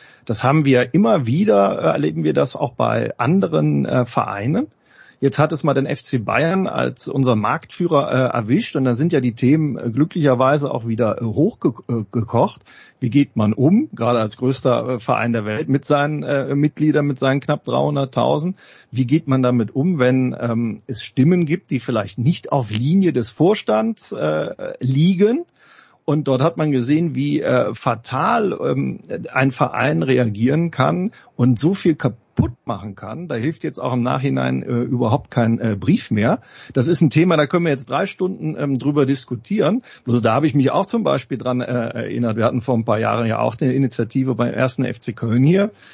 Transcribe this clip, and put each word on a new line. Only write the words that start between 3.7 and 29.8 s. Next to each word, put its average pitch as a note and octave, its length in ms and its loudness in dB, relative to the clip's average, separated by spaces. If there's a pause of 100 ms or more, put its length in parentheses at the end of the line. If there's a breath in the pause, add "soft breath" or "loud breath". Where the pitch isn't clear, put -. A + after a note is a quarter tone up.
äh, B2 200 0
Vereinen. A2+ 640 -2 (540 soft breath)
Jetzt C3+ 180 2
hat D#3 140 2
es D#3 100 -6
mal D3 100 2
den C3+ 120 0
F - 180 -6
C - 140 -4
Bayern D3 500 0
als - 400 -4
unser B2+ 300 0
Marktführer, D3 760 -2
äh, B2+ 260 2
erwischt B2 380 0
und C#3+ 80 0
da B2 120 2
sind D3+ 180 0
ja C#3+ 80 2
die B2 120 0
Themen, C#3 440 2
äh, A#2 120 -6
glücklicherweise C#3 840 2
auch A#2 160 -6
wieder, A2 340 0
äh, A#2 40 -2
hochge-, C3 600 -2
äh, A#2 240 -2
gekocht. A#2 520 -2 (360 loud breath)
Wie B2+ 100 -2
geht C#3 280 2
man G#2+ 160 2
um, G3 400 4
gerade A#2 260 0
als G#2+ 160 -2
größter, B2 520 0
äh, B2+ 120 -4
Verein A#2 320 0
der A2+ 140 -2
Welt G#2+ 240 -4
mit E3 160 0
seinen, D3 380 0
äh, C#3 300 -2
Mitgliedern, D3 540 2
mit C#3 100 -2
seinen C#3 220 0
knapp D3 240 -4
dreihunderttausend? C#3 960 0 (340 loud breath)
Wie B2 160 0
geht D3+ 200 2
man C3 140 2
damit B2 320 0
um, D#3+ 260 0
wenn, B2+ 380 2
ähm, A#2 480 -4
es A#2 160 -10
Stimmen E3+ 440 2
gibt, D#3 260 -6
die C3 80 -2
vielleicht A2 400 -4
nicht C#3 320 -2
auf A#2+ 180 0
Linie D3+ 440 2
des B2 180 -2
Vorstands, G#3+ 800 0
äh, D#3 680 -4
liegen? F#3 640 2 (580 soft breath)
Und D3 240 -2
dort C3 160 2
hat E3 140 0
man D3+ 140 0
gesehen, C#3 440 0
wie, C#3+ 260 -2
äh, A#2+ 320 0
fatal, D3+ 880 -2
ähm, C#3 360 -2 (340)
ein C3 180 2
Verein D3 520 0